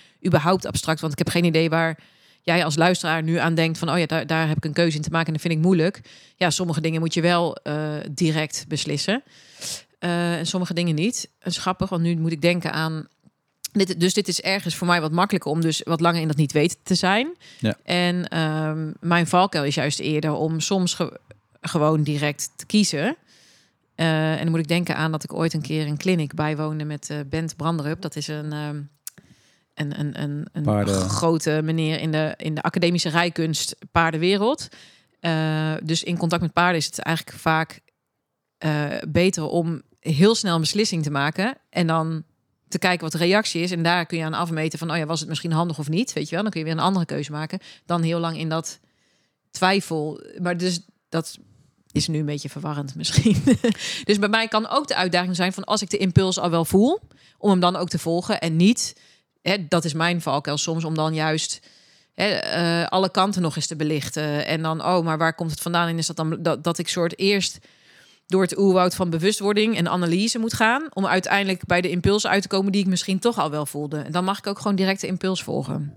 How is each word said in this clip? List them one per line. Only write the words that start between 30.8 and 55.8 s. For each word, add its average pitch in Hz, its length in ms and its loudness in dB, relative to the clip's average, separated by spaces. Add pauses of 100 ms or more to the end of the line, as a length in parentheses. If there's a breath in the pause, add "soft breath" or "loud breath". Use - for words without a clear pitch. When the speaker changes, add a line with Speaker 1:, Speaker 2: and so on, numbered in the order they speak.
Speaker 1:
grote 156 560 2
meneer 160 360 0
in 160 120 -2
de, 156 240 0
in 156 180 -6
de 151 80 -6
academische 170 460 2
rijkunst 160 680 0 (160)
paardenwereld. 180 760 2 (520 loud breath)
Eh, 156 520 0 (100)
dus 160 200 -2
in 175 140 -4
contact 170 260 0
met 165 100 -2
paarden 175 240 4
is 151 100 0
het - 120 -8
eigenlijk - 400 -6
vaak, 160 420 0 (800)
eh, 151 260 0 (240)
beter 170 360 2
om 165 380 -2 (180)
heel 170 340 4
snel 196 200 0
een 165 60 4
beslissing 190 420 0
te 147 80 -2
maken 151 440 0 (160)
en 170 160 0
dan 160 360 0 (460)
te 180 100 -4
kijken 180 240 0
wat 156 100 -6
de 165 60 -2
reactie 175 440 2
is. 175 80 -2
En 175 120 -2
daar 170 240 2
kun 170 120 -4
je 160 60 -4
aan 156 100 -4
afmeten 160 440 -2
van, 165 120 -6
"Oh 156 60 -2
ja, 160 100 -2
was 156 140 -2
het 156 80 -10
misschien 160 240 -4
handig 160 260 0
of 147 100 -6
niet?" 175 240 -2
Weet 147 160 -4
je - 60 -8
wel, 175 80 -2
dan 214 80 -2
kun 170 100 -6
je 156 60 -4
weer 160 100 -2
een 160 60 0
andere 180 220 2
keuze 147 280 -6
maken 151 260 -8 (260 loud breath)
dan 175 180 0
heel 165 160 0
lang 165 200 -4
in 160 100 -4
dat 160 320 -6 (720)
twijfel. 165 680 0 (220)
Maar 175 140 0
dus 175 240 0 (280)
dat - 300 -4 (540)
is 151 160 0
nu 156 100 0
een 156 80 -2
beetje 147 220 -6
verwarrend 143 460 -8
misschien. - 480 4 (320)
<laughs> - 300 -8
Dus 208 140 2
bij 202 100 2
mij 220 200 2
kan 220 200 0
ook 294 200 -2
de - 80 -2
uitdaging 180 400 0
zijn 180 160 0
van 170 120 -10
als - 180 0